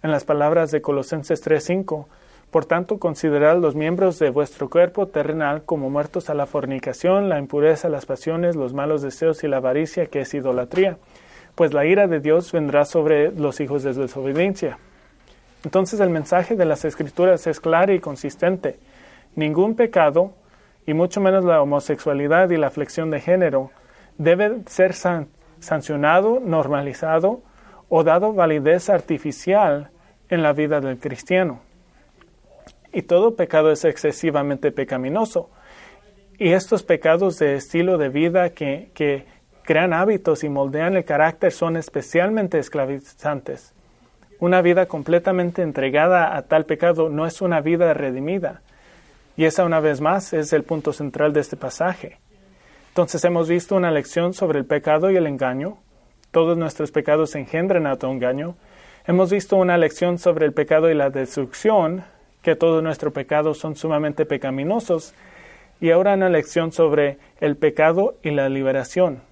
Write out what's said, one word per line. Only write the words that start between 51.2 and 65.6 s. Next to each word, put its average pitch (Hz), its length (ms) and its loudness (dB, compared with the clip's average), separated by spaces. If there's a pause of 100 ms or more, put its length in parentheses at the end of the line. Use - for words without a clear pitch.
de 147 80 0
este - 160 -6
pasaje. - 600 -6 (720)
Entonces 170 360 -2
hemos 170 240 2
visto 175 280 0
una 175 140 2
lección 170 420 -2
sobre 156 260 -2
el 135 60 -4
pecado 156 460 0
y 190 60 4
el 170 100 2
engaño. 139 520 -4 (520)
Todos 165 260 2
nuestros 156 340 -4
pecados 151 440 0
engendran 160 520 -2
autoengaño. 135 720 -4 (500)
Hemos 180 240 2
visto 196 260 0
una 180 200 4
lección 175 420 0
sobre 160 280 2
el 143 60 0
pecado 156 380 2
y 160 40 2
la 139 160 2
destrucción, 160 920 -2 (380)
que 160 140 2
todos 160 260 2
nuestros 151 300 -4
pecados 151 460 -2
son 156 180 -8
sumamente 151 480 -2
pecaminosos. 151 920 -4 (640)